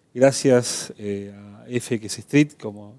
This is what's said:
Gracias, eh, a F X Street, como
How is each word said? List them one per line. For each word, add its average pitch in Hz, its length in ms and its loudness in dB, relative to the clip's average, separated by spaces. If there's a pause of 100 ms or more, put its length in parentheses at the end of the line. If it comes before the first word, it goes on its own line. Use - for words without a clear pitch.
(140)
Gracias, 127 840 2
eh, 101 360 -8
a 101 320 -20
F 123 280 -4
X 107 240 -10
Street, 147 320 0 (100)
como 104 380 -14